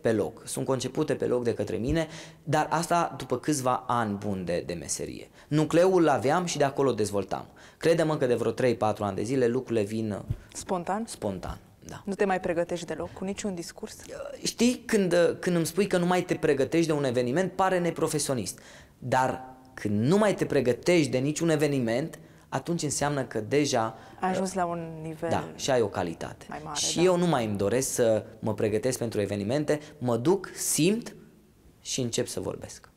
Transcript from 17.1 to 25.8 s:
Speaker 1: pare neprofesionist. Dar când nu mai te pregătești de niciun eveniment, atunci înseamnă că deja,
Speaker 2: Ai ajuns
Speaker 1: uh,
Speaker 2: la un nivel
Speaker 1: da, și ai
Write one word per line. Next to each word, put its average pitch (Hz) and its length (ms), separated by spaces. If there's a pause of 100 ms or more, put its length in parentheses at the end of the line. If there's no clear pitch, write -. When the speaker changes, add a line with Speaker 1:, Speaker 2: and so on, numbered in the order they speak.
Speaker 1:
pare 190 280
neprofesionist. 156 800 (380)
Dar 127 540 (220)
când 104 340
nu 180 100
mai 208 180
te 156 100
pregătești 139 680
de 127 60
niciun 151 320
eveniment, 143 720 (300)
atunci 165 340
înseamnă 143 400
că - 160
deja, 120 580 (220)
Speaker 2:
Ai 185 100
ajuns 185 200
Speaker 1:
uh, 185 60
Speaker 2:
la 185 100
un 165 360
nivel 160 280
Speaker 1:
da, 165 260
și - 160
ai 127 100